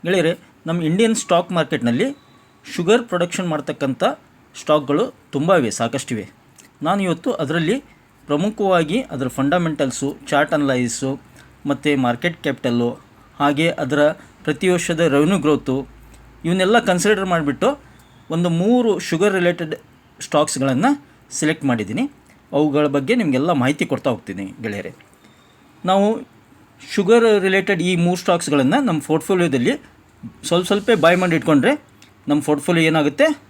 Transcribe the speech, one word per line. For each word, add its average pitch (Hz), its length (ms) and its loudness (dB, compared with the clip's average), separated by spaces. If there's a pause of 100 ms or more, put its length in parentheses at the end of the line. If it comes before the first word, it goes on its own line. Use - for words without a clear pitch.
ಗೆಳೆಯರೇ, 170 340 0 (280)
ನಮ್ಮ 170 160 -2
ಇಂಡಿಯನ್ 196 320 2
ಸ್ಟಾಕ್ 180 380 0
ಮಾರ್ಕೆಟ್‌ನಲ್ಲಿ 151 640 -2 (580)
ಶುಗರ್ 208 300 0
ಪ್ರೊಡಕ್ಷನ್ 175 440 -4
ಮಾಡ್ತಕ್ಕಂಥ 147 560 -4 (560)
ಸ್ಟಾಕ್‌ಗಳು 151 540 0 (180)
ತುಂಬ 160 240 2
ಇವೆ, 123 140 0
ಸಾಕಷ್ಟಿವೆ. 117 600 -6 (520)
ನಾನು 190 200 0
ಇವತ್ತು 180 300 -2
ಅದರಲ್ಲಿ 165 460 -2 (480)
ಪ್ರಮುಖವಾಗಿ 180 760 0
ಅದರ 135 260 -6
ಫಂಡಮೆಂಟಲ್ಸು, 143 880 -2 (120)
ಚಾರ್ಟ್ 147 260 2
ಅನಲೈಸಿಸು, 135 680 -2 (460)
ಮತ್ತು 143 340 0
ಮಾರ್ಕೆಟ್ 127 420 -2
ಕ್ಯಾಪಿಟಲ್ಲು, 120 480 -2 (460)
ಹಾಗೆ 147 340 2
ಅದರ 147 420 2
ಪ್ರತಿ - 560 -6
ವರ್ಷದ 175 320 0
ರೆವೆನ್ಯೂ 165 380 2
ಗ್ರೋತು, 139 480 0 (580)
ಇವನ್ನೆಲ್ಲ 185 340 2
ಕನ್ಸಿಡರ್ 190 480 0
ಮಾಡಿಬಿಟ್ಟು 175 540 0 (500)
ಒಂದು 170 200 0
ಮೂರು 208 480 2
ಶುಗರ್ 180 360 0
ರಿಲೇಟೆಡ್ 175 400 -2 (460)
ಸ್ಟಾಕ್ಸ್ಗಳನ್ನು 147 840 0 (260)
ಸೆಲೆಕ್ಟ್ 156 340 -2
ಮಾಡಿದ್ದೀನಿ. 123 460 -2 (420)
ಅವುಗಳ 147 340 2
ಬಗ್ಗೆ 139 280 0
ನಿಮಗೆಲ್ಲ 160 380 0
ಮಾಹಿತಿ 135 340 0
ಕೊಡ್ತಾ 131 240 -2
ಹೋಗ್ತೀನಿ 98 520 -8
ಗೆಳೆಯರೇ. 101 320 -8 (880)
ನಾವು 196 360 2 (760)
ಶುಗರ್ 214 480 4
ರಿಲೇಟೆಡ್ 190 400 0
ಈ 180 140 0
ಮೂರು 175 200 2
ಸ್ಟಾಕ್ಸ್ಗಳನ್ನು 165 640 2
ನಮ್ಮ 185 200 0
ಪೋರ್ಟ್‌ಫೋಲಿಯೋದಲ್ಲಿ 156 720 0 (720)
ಸ್ವಲ್ಪ 175 220 0
ಸ್ವಲ್ಪ 202 240 0 (100)
ಬೈ 165 140 6
ಮಾಡಿ 180 220 0
ಇಟ್ಕೊಂಡ್ರೆ 165 480 2 (440)
ನಮ್ಮ 147 140 0
ಪೋರ್ಟ್‌ಫೋಲಿಯೋ 160 440 0
ಏನಾಗುತ್ತೆ 160 640 2